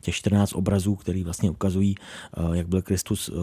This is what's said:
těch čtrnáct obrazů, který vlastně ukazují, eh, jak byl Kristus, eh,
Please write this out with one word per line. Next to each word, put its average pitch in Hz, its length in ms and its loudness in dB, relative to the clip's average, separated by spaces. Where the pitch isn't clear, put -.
těch - 140 -2
čtrnáct 101 380 2
obrazů, 98 420 2
který 92 280 -4
vlastně 85 280 -2
ukazují, 98 440 2
eh, 85 200 0
jak 87 100 -2
byl 92 140 2
Kristus, - 480 -2
eh, - 140 -10